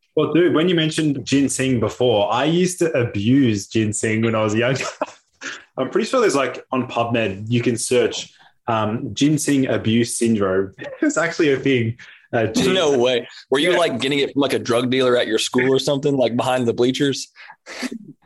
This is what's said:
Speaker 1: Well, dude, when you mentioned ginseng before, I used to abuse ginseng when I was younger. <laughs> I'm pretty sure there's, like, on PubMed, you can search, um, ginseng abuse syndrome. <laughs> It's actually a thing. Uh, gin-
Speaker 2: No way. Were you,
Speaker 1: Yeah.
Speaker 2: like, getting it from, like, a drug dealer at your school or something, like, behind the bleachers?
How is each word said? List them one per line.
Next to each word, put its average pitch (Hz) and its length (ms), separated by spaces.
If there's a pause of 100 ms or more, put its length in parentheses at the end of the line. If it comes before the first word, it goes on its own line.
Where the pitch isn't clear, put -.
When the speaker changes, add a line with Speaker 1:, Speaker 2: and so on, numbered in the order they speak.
(160)
Speaker 1:
Well, 151 160
dude, 165 200
when 160 160
you 180 60
mentioned 156 500
ginseng 131 540
before, 107 540
I 123 120
used 175 360
to 165 100
abuse 113 760
ginseng 110 540
when 113 120
I 110 80
was 110 100
younger. 120 300 (480)
<laughs> - 480
I'm 131 120
pretty 220 180
sure 262 120
there's, 208 140
like, 131 380
on 123 160
PubMed, 110 600
you 120 140
can 120 160
search, - 540 (340)
um, 113 480
ginseng 143 540
abuse 113 500
syndrome. 98 540 (140)
<laughs> - 160
It's 302 140
actually 160 360
a 135 40
thing. 123 420 (340)
Uh, 113 160
gin- 123 260
Speaker 2:
No 151 240
way. 120 300 (200)
Were 135 120
you, 170 120
Speaker 1:
Yeah. - 60
Speaker 2:
like, 143 220
getting 135 180
it 139 140
from, 139 100
like, 135 120
a 117 40
drug 117 320
dealer 127 260
at 120 120
your 110 100
school 127 340
or 135 60
something, 139 380
like, 120 200
behind 127 300
the 117 80
bleachers? 131 540 (960)